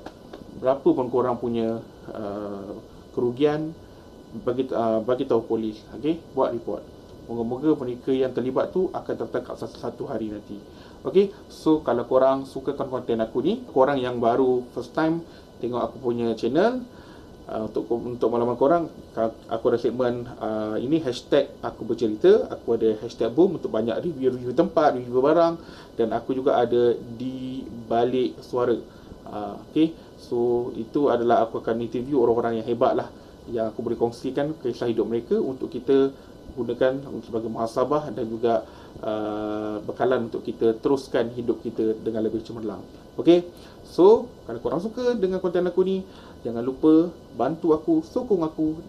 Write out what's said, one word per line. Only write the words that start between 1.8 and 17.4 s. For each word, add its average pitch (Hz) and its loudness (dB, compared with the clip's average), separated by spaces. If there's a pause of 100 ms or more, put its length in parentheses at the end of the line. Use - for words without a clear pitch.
ah, 101 -8 (400)
kerugian, 147 2 (720)
bagi, 127 0
ah, 113 2
bagi 127 0
tahu 113 2
polis. 110 -2 (160)
Okey, 156 -2 (160)
buat 123 2
report. 104 -6 (460)
Moga-moga 123 0
mereka 123 -4
yang 131 0
terlibat 127 -2
tu 185 0
akan - -6
tertangkap - -6
satu, - -10
satu 123 -8
hari 110 -6
nanti. 104 -12 (460)
Okey, 190 4 (140)
so 156 0
kalau 120 0
korang 135 4
suka 139 -6
konten 120 -4
aku 120 -2
ni, 233 0
korang 131 4
yang 123 -2
baru 123 2
first 123 -8
time 160 0 (400)
tengok 120 -4
aku 117 -6
punya 120 0
channel, 196 2 (720)